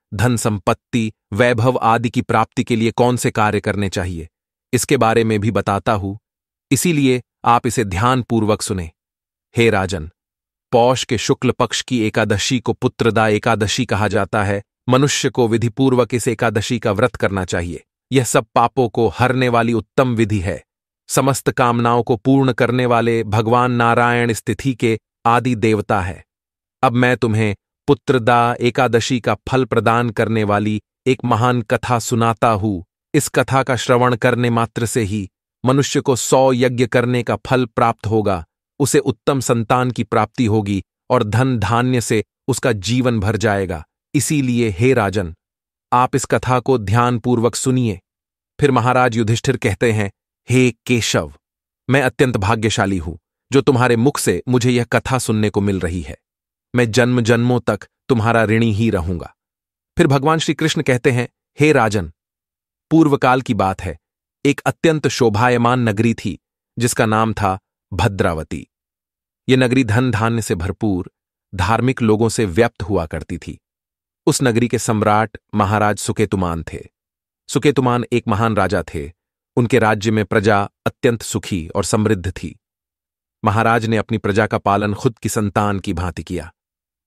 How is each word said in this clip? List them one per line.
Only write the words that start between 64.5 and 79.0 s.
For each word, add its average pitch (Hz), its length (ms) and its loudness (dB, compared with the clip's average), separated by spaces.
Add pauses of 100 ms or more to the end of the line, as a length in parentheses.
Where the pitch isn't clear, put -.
अत्यंत 156 480 0
शोभायमान 120 800 2
नगरी 110 240 0
थी - 260 -8 (400)
जिसका 120 260 0
नाम 110 280 0
था 95 260 -2 (340)
भद्रावती। 92 720 -2 (840)
यह 127 80 4
नगरी 127 260 2
धन 120 280 0
धान्य 113 300 0
से 107 140 -4
भरपूर, 92 560 -4 (440)
धार्मिक 113 460 0
लोगों 110 280 2
से 113 160 -2
व्यप्त 104 380 -2
हुआ 92 220 -2
करती 82 320 -10
थी। 76 220 -16 (640)
उस 151 180 0
नगरी 120 240 2
के 117 120 -2
सम्राट 107 580 0 (180)
महाराज 104 420 0
सुकेतुमान 92 640 -4 (100)
थे। - 160 -16 (580)
सुकेतुमान 127 640 0
एक 117 140 0
महान 110 280 0
राजा 95 280 0 (120)
थे। 76 160 -10 (440)